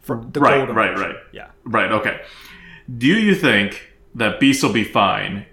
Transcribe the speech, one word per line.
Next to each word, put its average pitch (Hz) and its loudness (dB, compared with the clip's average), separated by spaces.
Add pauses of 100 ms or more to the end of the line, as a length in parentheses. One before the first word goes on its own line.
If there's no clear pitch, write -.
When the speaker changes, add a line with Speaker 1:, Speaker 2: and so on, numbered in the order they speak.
Speaker 1:
For 117 -8
the 139 -4
Speaker 2:
Right, 139 4
Speaker 1:
golden 123 -2
Speaker 2:
right, 104 2
Speaker 1:
version. 92 -6
Speaker 2:
right. - -14 (160)
Speaker 1:
Yeah. - -20 (160)
Speaker 2:
Right, 107 -2
okay. - -2 (760)
Do 120 2
you 208 4
think 101 0 (240)
that 110 -2
beasts 135 4
will 127 2
be 104 0
fine 98 -2